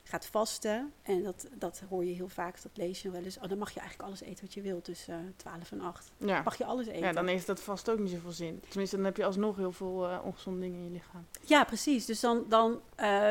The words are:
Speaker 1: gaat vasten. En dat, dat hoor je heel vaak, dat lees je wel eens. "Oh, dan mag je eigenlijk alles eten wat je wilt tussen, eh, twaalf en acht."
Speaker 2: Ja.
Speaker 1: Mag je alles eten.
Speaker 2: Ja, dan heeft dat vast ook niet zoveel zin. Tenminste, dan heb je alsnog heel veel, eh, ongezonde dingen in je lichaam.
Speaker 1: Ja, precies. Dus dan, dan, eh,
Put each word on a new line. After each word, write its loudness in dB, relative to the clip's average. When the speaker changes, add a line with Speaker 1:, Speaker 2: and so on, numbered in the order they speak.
Speaker 1:
gaat -8
vasten. 0
En 2
dat, -4
dat -6
hoor 0
je 0
heel -6
vaak, -6
dat -14
lees -4
je -4
wel -6
eens. -8
"Oh, -6
dan -2
mag -4
je -8
eigenlijk -10
alles -10
eten -12
wat -12
je -8
wilt -4
tussen, -10
eh, -6
twaalf -12
en -6
acht." -10
Speaker 2:
Ja. 2
Speaker 1:
Mag 0
je 0
alles -2
eten. -6
Speaker 2:
Ja, 4
dan 2
heeft 2
dat 0
vast -4
ook 4
niet 2
zoveel -6
zin. -6
Tenminste, 0
dan 4
heb 2
je 2
alsnog 2
heel 0
veel, -2
eh, -2
ongezonde -6
dingen -4
in -8
je -8
lichaam. -12
Speaker 1:
Ja, 10
precies. 2
Dus -2
dan, 4
dan, 6
eh, 6